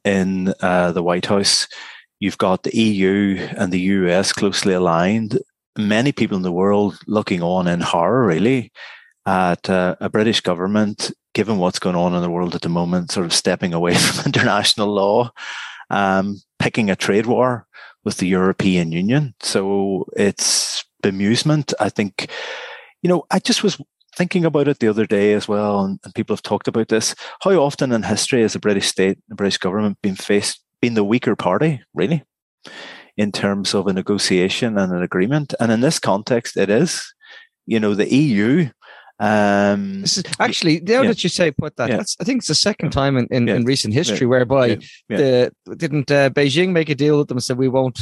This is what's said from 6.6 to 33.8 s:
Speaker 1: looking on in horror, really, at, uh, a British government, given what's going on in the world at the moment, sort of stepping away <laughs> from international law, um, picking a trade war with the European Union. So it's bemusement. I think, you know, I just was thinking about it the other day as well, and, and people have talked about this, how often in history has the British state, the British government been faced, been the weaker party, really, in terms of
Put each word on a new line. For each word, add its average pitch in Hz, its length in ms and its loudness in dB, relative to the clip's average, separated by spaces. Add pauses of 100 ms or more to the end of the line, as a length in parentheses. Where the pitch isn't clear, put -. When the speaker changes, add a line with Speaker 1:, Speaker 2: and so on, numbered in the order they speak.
Speaker 1:
looking 101 340 -2
on 90 260 0
in 87 140 0
horror, 95 460 2
really, 107 440 0 (540)
at, 92 460 0
uh, 90 280 0
a 101 80 -4
British 107 340 0
government, 101 680 -2 (220)
given 107 240 0
what's 92 220 0
going 90 160 -2
on 87 180 0
in 87 80 -2
the 87 80 -2
world 87 240 -4
at 85 80 -8
the 85 80 -4
moment, 87 400 -2
sort 92 160 -4
of 82 80 -4
stepping 90 400 0
away 85 220 0
<laughs> - 20 2
from - 300 -2
international 104 640 0
law, 104 380 2 (580)
um, 98 500 0 (200)
picking 110 320 0
a 92 40 0
trade 104 300 0
war 120 400 0 (380)
with 104 140 -4
the 92 100 0
European 92 640 2
Union. 113 480 0
So 98 640 -2 (100)
it's - 680 0 (160)
bemusement. 110 800 0
I 104 100 0
think, - 400 -4 (720)
you 175 80 2
know, 175 220 0
I 185 80 2
just - 240 0
was 180 180 -2 (360)
thinking 175 280 0
about 147 220 2
it 143 120 0
the 113 80 2
other 107 180 2
day 104 280 4
as 101 140 0
well, 104 360 0
and, 95 200 -4
and 95 120 -18
people 107 200 -4
have - 80 -6
talked - 240 -4
about 113 220 0
this, 110 260 0 (260)
how 190 100 2
often 143 400 2
in 110 120 0
history 110 380 0
has 107 120 2
the 98 60 -6
British 98 280 0
state, 95 300 0 (120)
the 107 60 -14
British 98 220 -2
government 101 440 -2
been 98 140 -2
faced, - 460 -2 (200)
been 120 120 2
the 107 100 2
weaker 107 320 0
party, 117 460 0 (120)
really, 131 300 0 (920)
in 104 140 0
terms 101 420 -2
of 98 140 0